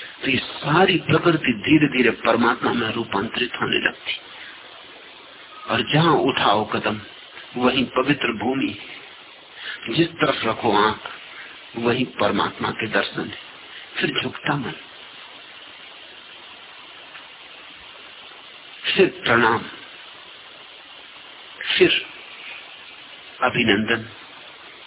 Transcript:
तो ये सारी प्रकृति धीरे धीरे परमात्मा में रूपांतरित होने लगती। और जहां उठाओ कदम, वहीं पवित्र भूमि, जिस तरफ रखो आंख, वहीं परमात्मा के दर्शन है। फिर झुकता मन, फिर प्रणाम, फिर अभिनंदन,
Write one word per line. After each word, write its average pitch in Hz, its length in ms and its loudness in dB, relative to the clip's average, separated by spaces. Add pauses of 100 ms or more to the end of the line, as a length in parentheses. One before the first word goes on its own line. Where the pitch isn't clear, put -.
(220)
तो - 80 -2
ये 127 80 2
सारी 175 640 2
प्रकृति 156 580 2
धीरे 151 280 6
धीरे 123 220 2 (100)
परमात्मा 117 520 2
में 113 200 -2
रूपांतरित 113 680 -4
होने 110 200 0
लगती। - 340 -2 (1500)
और 113 160 0 (100)
जहां 160 280 6
उठाओ 110 460 2
कदम, 107 340 -2 (560)
वहीं 123 360 2
पवित्र 127 460 0
भूमि, 117 360 -2 (1120)
जिस 160 260 2
तरफ - 320 0
रखो 113 320 0
आंख, 107 220 2 (760)
वहीं 117 280 2 (120)
परमात्मा 101 540 0
के - 180 -4
दर्शन 98 320 -2
है। - 260 -12 (440)
फिर - 200 -2
झुकता - 440 -4
मन, 110 180 -6 (4000)
फिर 196 220 6 (180)
प्रणाम, 117 380 6 (2000)
फिर 180 220 6 (1500)
अभिनंदन, 110 600 2 (840)